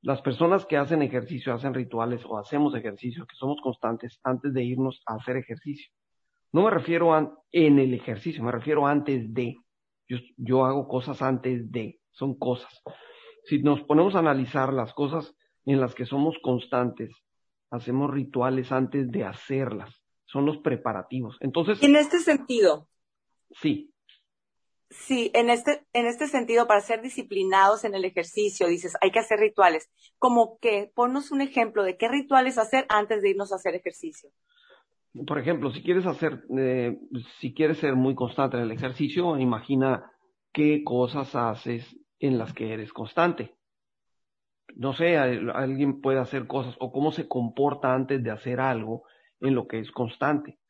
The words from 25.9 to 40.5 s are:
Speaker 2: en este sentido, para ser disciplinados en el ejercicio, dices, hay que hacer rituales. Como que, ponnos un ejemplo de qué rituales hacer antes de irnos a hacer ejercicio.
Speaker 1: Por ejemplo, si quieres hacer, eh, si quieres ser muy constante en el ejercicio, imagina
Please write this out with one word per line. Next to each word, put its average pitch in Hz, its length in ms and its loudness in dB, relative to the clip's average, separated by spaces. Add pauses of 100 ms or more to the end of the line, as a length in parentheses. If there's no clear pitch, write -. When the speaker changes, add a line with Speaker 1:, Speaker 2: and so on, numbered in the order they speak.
Speaker 2:
en 240 140 0
este 240 220 -4
sentido, 233 380 2
para 208 140 6
ser 220 220 -4
disciplinados 196 840 2
en 208 100 -4
el 190 100 -4
ejercicio, 190 640 -2
dices, 175 340 -2
hay 190 120 4
que 226 80 2
hacer 226 200 0
rituales. 190 480 4 (300)
Como 233 420 4
que, 208 340 0
ponnos 254 380 0
un 277 80 0
ejemplo 233 440 0
de 185 120 -2
qué 226 120 0
rituales 262 500 2
hacer 262 300 2
antes 208 340 2
de 196 80 4
irnos 196 220 -2
a 190 40 -4
hacer 180 200 -4
ejercicio. - 540 -12 (960)
Speaker 1:
Por 147 140 -2
ejemplo, 139 320 0
si 143 100 -12
quieres 180 240 0
hacer, 151 380 -4 (120)
eh, 127 400 0 (440)
si 160 140 -8
quieres 156 240 2
ser 143 180 0
muy 127 180 4
constante 127 420 -2
en 120 80 0
el 110 80 -4
ejercicio, 143 640 -2
imagina 131 720 0 (420)